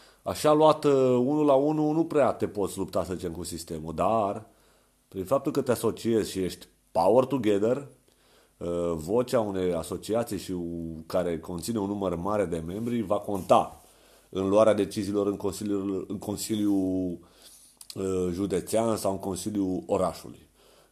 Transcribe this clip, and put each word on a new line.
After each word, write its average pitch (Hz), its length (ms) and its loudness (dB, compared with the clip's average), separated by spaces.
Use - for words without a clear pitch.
Așa 151 300 2
luat, 151 320 6
uh, 147 80 4
unul 151 200 2
la 143 80 6
unul, 151 420 2
nu 165 100 2
prea 139 260 2
te - 160 -2
poți 95 300 -4
lupta, 92 260 -2
să 87 100 -6
zicem, 87 180 -6
cu 85 120 -10
sistemul, 80 520 -10
dar 104 500 0
prin 95 180 -8
faptul 139 260 0
că 143 100 0
te 127 100 0
asociezi 110 600 0
și 95 80 -6
ești 90 280 -6
power 107 340 4
together, 120 640 0
uh, 85 380 -2
vocea 117 440 0
unei 95 340 0
asociații 98 640 -4
și 82 140 -10
u-, 85 540 -8
care 87 340 -2
conține 90 400 -6
un 98 80 -2
număr 98 280 -2
mare 98 300 0
de 82 200 -4
membri 117 360 -4
va 101 180 0
conta 101 640 2
în 95 200 0
luarea 107 240 8
deciziilor 101 540 0
în 101 100 0
Consiliul, 98 720 -4
în 101 100 -6
Consiliul, 95 1000 -2
uh, 95 360 -2
Județean 98 640 0
sau 98 160 0
în 98 80 -4
Consiliul 95 680 -2
Orașului. 90 580 -2